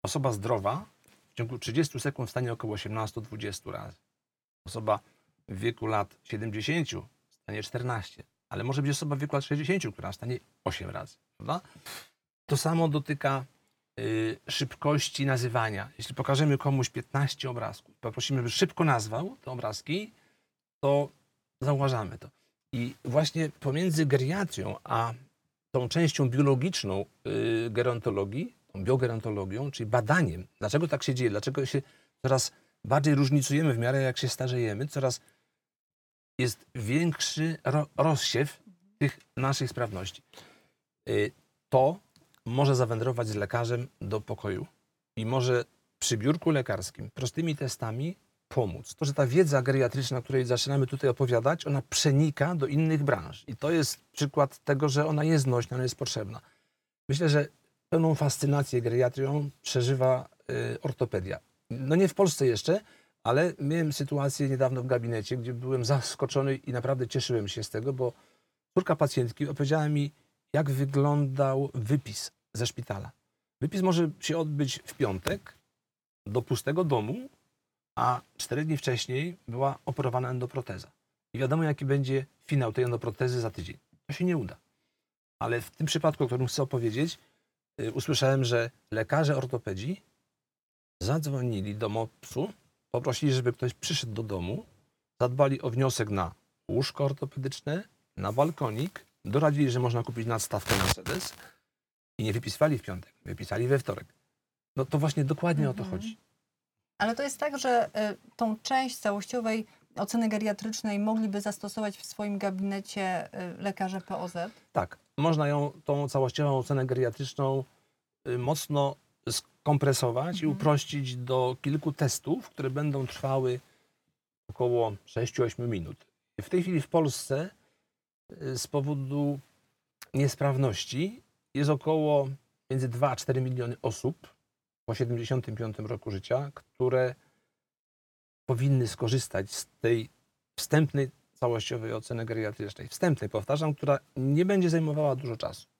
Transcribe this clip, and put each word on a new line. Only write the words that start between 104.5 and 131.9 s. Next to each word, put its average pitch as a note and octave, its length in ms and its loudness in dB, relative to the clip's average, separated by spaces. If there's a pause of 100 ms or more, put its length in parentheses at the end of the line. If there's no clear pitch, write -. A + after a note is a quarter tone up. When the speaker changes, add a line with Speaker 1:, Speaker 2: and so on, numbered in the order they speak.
Speaker 1:
No C3+ 80 0
to D3+ 140 0
właśnie D3 260 2
dokładnie D3+ 460 0
o - 40 -4
to - 80 -6
Speaker 2:
Mhm. - 80 -6 (100)
Speaker 1:
chodzi. A3 160 -10 (840)
Speaker 2:
Ale A3 160 0
to C4+ 80 -4
jest C#4 180 -6
tak, C#4+ 180 -2
że, B3 320 2 (220)
y, G3 40 -8 (200)
tą A3 260 0
część C4 340 0
całościowej A3 720 -2 (300)
oceny A3+ 320 0
geriatrycznej G#3+ 720 -2
mogliby G#3+ 420 0
zastosować G#3 580 -6
w - 80 -18
swoim G#3 320 -6
gabinecie, G3 920 -4 (300)
y, - 40 -10
lekarze F#3+ 380 -4
P - 160 -8
O F3+ 120 -6
Z? F3+ 240 -6 (200)
Speaker 1:
Tak. - 260 -4 (200)
Można D3+ 300 2
ją, C#3+ 240 0 (120)
tą C#3+ 240 0
całościową C3+ 500 2
ocenę C3 280 0
geriatryczną, C3 800 0 (640)
y, B2 100 -2
mocno C#3 580 0 (340)
skompresować C#3 1080 2
i F3 80 -4
Speaker 2:
Mhm. D#3 80 2
Speaker 1:
uprościć C#3+ 640 2
do B2+ 460 0
kilku D3+ 300 0
testów, - 580 -2
które C3 200 -4
będą C#3 360 -2
trwały C3 540 -2 (920)
około A#2+ 420 2 (120)
sześciu, - 400 -2
ośmiu A#2+ 240 -2
minut. F#2 380 -6 (340)
W - 80 -12
tej F3+ 140 2
chwili F3 180 0
w - 80 -10
Polsce, D#3 640 0 (920)
y, D3 160 -6
z - 80 -6
powodu C#3+ 720 -2 (760)
niesprawności C#3 1080 0 (320)
jest D3 160 2
około D3+ 580 2 (420)